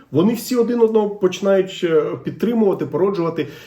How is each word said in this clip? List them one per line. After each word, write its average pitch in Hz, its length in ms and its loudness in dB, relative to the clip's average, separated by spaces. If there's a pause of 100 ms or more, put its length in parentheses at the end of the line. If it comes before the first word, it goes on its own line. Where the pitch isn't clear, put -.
(100)
вони 190 240 2
всі - 220 -6
один 233 240 2
одного 220 300 2
починають, 190 760 0
е, 160 200 4 (200)
підтримувати, 196 640 0
породжувати. 165 600 -2 (200)